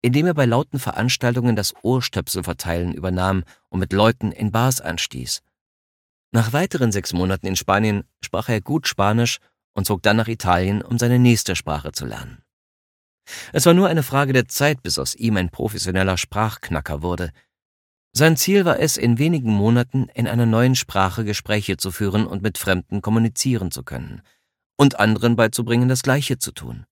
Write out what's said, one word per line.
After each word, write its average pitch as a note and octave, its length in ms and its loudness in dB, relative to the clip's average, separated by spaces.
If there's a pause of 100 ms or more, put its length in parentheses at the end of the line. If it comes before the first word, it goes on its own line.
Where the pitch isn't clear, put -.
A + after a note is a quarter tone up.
indem C3+ 240 2
er F3 80 2
bei D3 100 2
lauten B2 340 0
Veranstaltungen A#2+ 760 0
das G2+ 160 -4 (100)
Ohrstöpselverteilen F2 1080 -2
übernahm F#2 520 0 (240)
und F#2+ 100 -6
mit F2+ 140 -4
Leuten A2 400 2
in G#2+ 180 -4
Bars B2 300 0
anstieß. - 640 -8 (880)
Nach A2+ 200 0
weiteren C#3+ 400 0
sechs G2 200 -4
Monaten F#2 340 -2
in F#2 100 -2
Spanien G2+ 480 0 (160)
sprach - 280 -6
er A2 120 0
gut C#3+ 280 -4
Spanisch A2 500 0 (360)
und G2 120 -4
zog G2 160 -2
dann G#2+ 140 4
nach A2 120 0
Italien, F#2+ 540 0
um A#2+ 160 -4
seine A#2+ 200 2
nächste A#2 380 4
Sprache D2+ 360 -6
zu - 120 -8
lernen. A#1 380 -14 (1080)
Es D3+ 120 0
war E3+ 80 8
nur F#3 160 6
eine D#3+ 140 2
Frage C3+ 300 0
der B2+ 160 2
Zeit, C#3+ 340 0
bis - 160 -4
aus C3+ 160 -4
ihm A2+ 220 0
ein F2+ 140 0
professioneller F#2 680 -2
Sprachknacker D#2 840 -4
wurde. F2 320 -6 (800)
Sein D#3+ 240 4
Ziel F#3+ 280 2
war E3+ 160 2
es, D#3 160 2
in A#2 220 2
wenigen C#3+ 340 0
Monaten A#2+ 600 2
in A#2 120 -2
einer A#2 200 2
neuen A#2+ 280 4
Sprache G2 500 -2
Gespräche G#2 520 -2
zu F#2+ 160 -6
führen G2+ 340 0
und F#2 160 -8
mit G2 140 -4
Fremden F#2+ 460 -2
kommunizieren A2+ 680 0
zu C2 120 -12
können C2 400 -12 (560)
und C#3+ 200 2
anderen G#2+ 380 2
beizubringen, A#2 520 2
das B2+ 140 0
Gleiche C3+ 360 0
zu - 140 -8
tun. - 400 -14